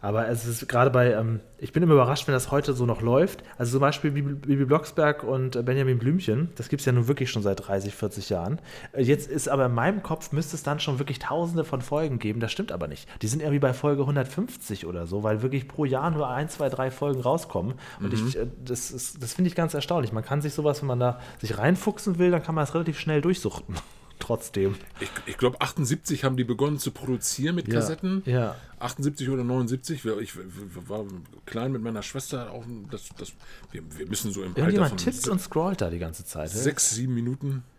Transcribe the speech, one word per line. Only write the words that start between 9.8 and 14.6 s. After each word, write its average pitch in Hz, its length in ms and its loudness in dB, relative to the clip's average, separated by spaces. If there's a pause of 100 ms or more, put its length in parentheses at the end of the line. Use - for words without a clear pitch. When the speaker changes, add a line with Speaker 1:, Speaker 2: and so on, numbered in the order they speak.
Speaker 1:
Kopf, - 300 -6
müsste 151 240 -2
es - 60 -10
dann 147 180 -2
schon 135 180 0
wirklich 143 200 -4
tausende 165 440 -2
von 139 180 -4
Folgen 147 380 0
geben. 107 220 -2
Das 113 100 -2
stimmt - 220 -4
aber 87 160 -4
nicht. - 180 -12 (140)
Die 107 60 -2
sind 143 140 0
irgendwie 143 180 2
bei 135 120 4
Folge 139 340 2
hundertfünfzig 139 800 -2